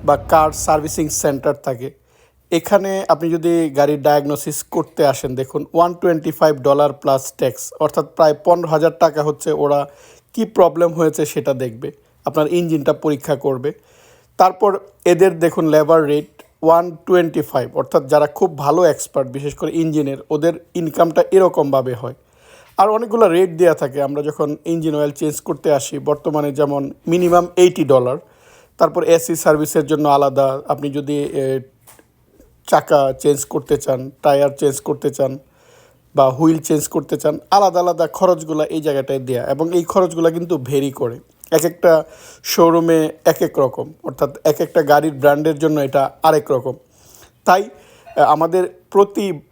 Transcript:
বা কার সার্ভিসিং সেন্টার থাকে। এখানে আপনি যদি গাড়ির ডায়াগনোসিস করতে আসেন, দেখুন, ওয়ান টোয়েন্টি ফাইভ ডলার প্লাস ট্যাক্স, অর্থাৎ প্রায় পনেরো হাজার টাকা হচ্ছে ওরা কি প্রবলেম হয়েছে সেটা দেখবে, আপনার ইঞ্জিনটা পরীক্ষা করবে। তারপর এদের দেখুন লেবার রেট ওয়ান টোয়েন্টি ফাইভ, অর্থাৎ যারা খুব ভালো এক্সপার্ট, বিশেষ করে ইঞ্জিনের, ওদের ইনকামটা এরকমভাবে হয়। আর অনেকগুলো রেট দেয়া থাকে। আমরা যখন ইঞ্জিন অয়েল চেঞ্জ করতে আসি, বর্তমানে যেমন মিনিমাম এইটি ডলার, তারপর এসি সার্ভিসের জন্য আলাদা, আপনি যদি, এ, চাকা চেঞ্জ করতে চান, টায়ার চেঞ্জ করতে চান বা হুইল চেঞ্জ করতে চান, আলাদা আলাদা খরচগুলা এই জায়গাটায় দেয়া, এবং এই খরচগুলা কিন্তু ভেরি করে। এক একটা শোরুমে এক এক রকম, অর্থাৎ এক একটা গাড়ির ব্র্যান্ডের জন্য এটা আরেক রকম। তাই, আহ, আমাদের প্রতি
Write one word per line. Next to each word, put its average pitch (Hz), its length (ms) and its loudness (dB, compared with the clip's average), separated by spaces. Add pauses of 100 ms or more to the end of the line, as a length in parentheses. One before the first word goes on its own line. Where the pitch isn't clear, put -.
বা 143 120 2
কার 156 360 2
সার্ভিসিং 156 560 -2
সেন্টার 143 460 -2 (100)
থাকে। 131 260 -8 (600)
এখানে 190 580 0
আপনি 160 220 0
যদি 165 400 0
গাড়ির 143 320 0
ডায়াগনোসিস 147 600 0
করতে 160 440 -2
আসেন, 131 280 -2
দেখুন, 131 400 -6
ওয়ান 170 200 2
টোয়েন্টি 165 360 -2
ফাইভ 156 260 2
ডলার 139 360 2
প্লাস 135 460 -2
ট্যাক্স, - 420 -6
অর্থাৎ 151 340 -2
প্রায় 156 200 4 (100)
পনেরো 175 240 2
হাজার 160 220 2 (100)
টাকা 156 220 2
হচ্ছে 151 300 -4
ওরা 143 360 -2 (460)
কি 220 100 -2
প্রবলেম 170 480 2
হয়েছে 156 340 0
সেটা 143 280 -4
দেখবে, 127 380 -8 (320)
আপনার 156 220 -2
ইঞ্জিনটা 160 460 -2
পরীক্ষা 147 440 -4
করবে। 139 360 -4 (680)
তারপর 185 400 2 (260)
এদের 175 340 4
দেখুন 165 300 0
লেবার 156 360 4
রেট 147 380 -4 (200)
ওয়ান 165 340 2 (100)
টোয়েন্টি 170 360 2
ফাইভ, 120 340 -4
অর্থাৎ 143 300 -2
যারা 147 200 4
খুব 160 320 -4
ভালো 151 260 2
এক্সপার্ট, 139 440 -2
বিশেষ 139 260 -10
করে 151 180 -8
ইঞ্জিনের, 151 460 -2 (120)
ওদের 156 220 0 (220)
ইনকামটা 170 560 0
এরকমভাবে 143 640 2
হয়। 117 200 -12 (640)
আর 202 140 4
অনেকগুলো 220 380 2
রেট 170 280 2
দেয়া 165 180 4
থাকে। 143 280 -4
আমরা 143 200 -4
যখন 147 420 -4
ইঞ্জিন 160 300 -4
অয়েল 147 160 -2
চেঞ্জ 151 300 -6
করতে 160 320 -2
আসি, 143 260 -2
বর্তমানে 147 540 -4
যেমন 139 380 -2 (180)
মিনিমাম 175 380 2 (100)
এইটি 180 280 4
ডলার, 131 320 2 (600)
তারপর 165 260 0
এসি 165 320 2
সার্ভিসের 151 500 0
জন্য 151 220 0
আলাদা, 139 600 2
আপনি 143 220 -4
যদি, 143 320 -6
এ, 135 380 -4 (1080)
চাকা 143 460 2
চেঞ্জ 135 320 -2
করতে 147 320 -4
চান, 131 340 -6 (120)
টায়ার 143 280 2 (100)
চেঞ্জ 139 200 -2
করতে 147 300 -4
চান 135 280 -4 (760)
বা 135 160 4
হুইল 160 280 2
চেঞ্জ 151 300 -2
করতে 156 280 -4
চান, 151 220 -2 (120)
আলাদা 190 300 4
আলাদা 170 260 0
খরচগুলা 160 580 -2
এই 160 160 -6
জায়গাটায় 139 380 -4
দেয়া, 123 280 -6
এবং 160 280 -4
এই 170 100 0
খরচগুলা 165 460 0
কিন্তু 165 280 -4
ভেরি 135 320 -2
করে। 127 280 -8 (320)
এক 160 140 2
একটা 160 400 2 (380)
শোরুমে 165 680 2 (140)
এক 165 180 0
এক - 160 -2
রকম, 143 340 -2 (100)
অর্থাৎ 135 420 -6
এক 156 160 0
একটা 165 220 0
গাড়ির 147 300 2
ব্র্যান্ডের 143 460 2
জন্য 151 220 0
এটা 135 300 0 (120)
আরেক 156 280 2
রকম। 131 240 -4 (720)
তাই, 196 180 4
আহ, - 580 -10
আমাদের 165 480 2 (220)
প্রতি 202 420 0 (200)